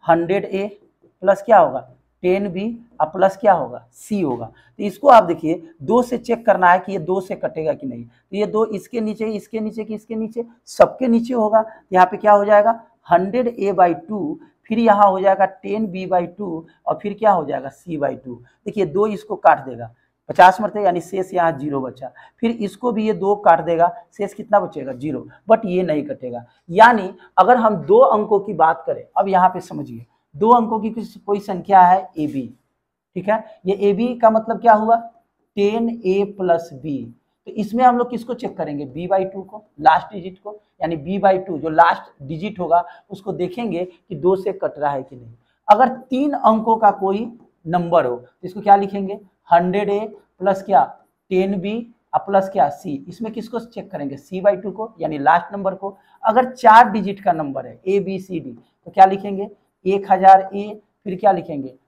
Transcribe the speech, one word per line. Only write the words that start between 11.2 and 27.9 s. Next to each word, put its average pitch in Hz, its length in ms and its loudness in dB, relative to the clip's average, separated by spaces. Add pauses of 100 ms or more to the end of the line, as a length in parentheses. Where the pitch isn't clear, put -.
होगा। 220 280 0
तो - 340 -10
यहाँ 185 100 6
पे 185 120 -8
क्या 208 140 4
हो 202 140 4
जाएगा? 214 340 4 (280)
hundred 196 420 0
A 196 240 -4
by 175 260 4
two, 185 400 -8 (300)
फिर 226 100 -2
यहाँ 208 280 6
हो 190 120 2
जाएगा 190 260 4
ten 196 420 -6
B 185 200 -8
by 180 200 0
two 170 380 -10 (220)
और - 140 -4
फिर 202 120 -6
क्या 208 180 2
हो 170 140 0
जाएगा? 135 240 -8
सी 160 280 -12
बाई 139 180 -2
टू। 123 200 -16 (300)
देखिए, 196 200 -2
दो 185 220 0
इसको 202 300 -8
काट 147 280 4
देगा, 120 260 -14 (380)
पचास 190 320 6
मरते, 208 200 -6
यानी 175 200 0
शेष 185 320 -8
यहाँ 170 200 2
ज़ीरो 139 280 -6
बचा। 131 300 -12 (280)
फिर 233 140 -2
इसको 226 380 -4
भी 214 160 -2
ये 214 80 0
दो 196 220 0
काट 175 240 4
देगा, 170 260 2 (240)
शेष 196 220 -8
कितना 208 260 0
बचेगा? 139 340 -8
ज़ीरो। 123 340 -8 (240)
But 226 140 4
ये 180 180 -2
नहीं 151 220 -2
कटेगा, 120 400 -12 (240)
यानी 202 440 4 (240)
अगर 190 200 6
हम 220 200 2
दो 160 220 2